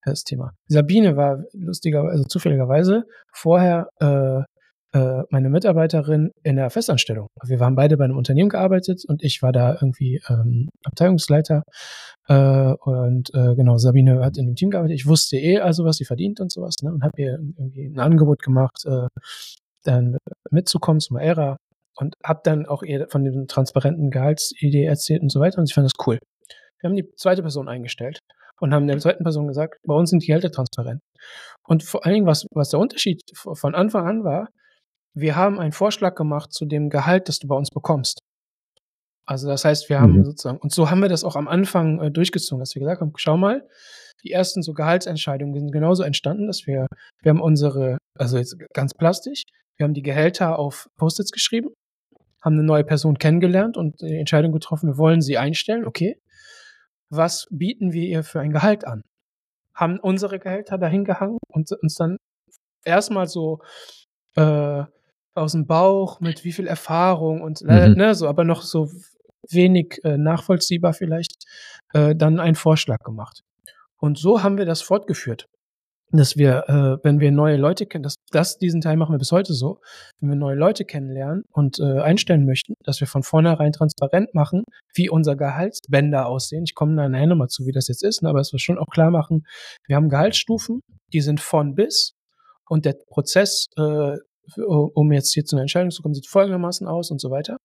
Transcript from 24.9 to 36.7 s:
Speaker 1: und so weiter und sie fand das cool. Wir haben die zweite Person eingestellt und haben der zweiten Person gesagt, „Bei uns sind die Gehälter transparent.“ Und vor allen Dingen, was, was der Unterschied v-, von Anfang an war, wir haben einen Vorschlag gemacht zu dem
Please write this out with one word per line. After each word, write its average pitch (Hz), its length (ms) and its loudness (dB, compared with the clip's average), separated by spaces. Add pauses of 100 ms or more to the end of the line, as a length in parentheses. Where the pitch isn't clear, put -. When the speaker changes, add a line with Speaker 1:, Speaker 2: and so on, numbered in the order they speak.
Speaker 1:
und 139 80 0
so 139 100 0
weiter 180 180 0
und 160 80 2
sie - 80 -4
fand 139 100 4
das 131 80 0 (140)
cool. 117 120 0 (640)
Wir 175 80 -4
haben 196 80 0
die 185 200 -6
zweite 185 260 0
Person 139 260 -6
eingestellt 123 500 -10 (420)
und 143 120 2
haben 143 140 4
der 143 120 0
zweiten 170 260 0
Person 151 220 -2
gesagt, 147 380 -6
„Bei 147 100 0
uns 170 160 4
sind 170 120 4
die - 40 -6
Gehälter 160 240 2
transparent.“ 123 500 -6 (680)
Und 160 160 2
vor - 220 -6
allen 180 100 2
Dingen, 208 120 2
was, 151 260 2
was 147 180 -2
der 147 100 0
Unterschied 202 400 -4 (140)
v-, 170 200 -12
von 143 200 -4
Anfang 190 320 0
an 220 180 -4
war, 175 240 -4 (680)
wir 151 220 -2
haben 202 220 2
einen 156 140 -4
Vorschlag 202 420 -2
gemacht 151 380 -6
zu - 140 -8
dem 147 240 -2